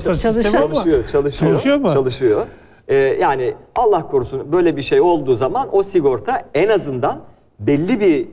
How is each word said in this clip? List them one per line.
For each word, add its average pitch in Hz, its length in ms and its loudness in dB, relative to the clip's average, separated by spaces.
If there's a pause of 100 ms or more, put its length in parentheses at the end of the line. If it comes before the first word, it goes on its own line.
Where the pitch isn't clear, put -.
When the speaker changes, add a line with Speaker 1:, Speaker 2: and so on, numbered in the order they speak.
Speaker 1:
çalış-, 180 140 0
Speaker 2:
sistemi 226 240 0
Speaker 3:
Çalışır 208 160 2
Speaker 2:
ama. 226 160 0
Speaker 1:
çalışıyor, 165 320 0
çalışıyor. 147 460 -2
Speaker 2:
Çalışıyor 262 240 2
mu? 269 160 0
Speaker 1:
Çalışıyor. 131 540 0 (420)
E, 131 80 0
yani 135 580 0 (220)
Allah 208 320 0
korusun 135 440 -4
böyle 170 240 2
bir 139 60 -6
şey 135 180 2
olduğu 147 360 2
zaman 220 360 -2
o 196 100 2
sigorta 165 600 -2 (120)
en 170 140 2
azından 147 520 -2 (400)
belli 151 400 0
bir, 151 320 2